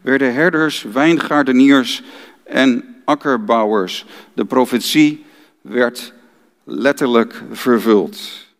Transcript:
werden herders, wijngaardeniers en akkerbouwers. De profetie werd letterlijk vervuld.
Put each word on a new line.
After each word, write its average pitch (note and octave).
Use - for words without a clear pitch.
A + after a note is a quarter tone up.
werden C3
herders, D#3
wijngaardeniers C#3
en B2+
akkerbouwers. A2
De A2+
profetie B2+
werd A#2+
letterlijk A#2+
vervuld. G#2+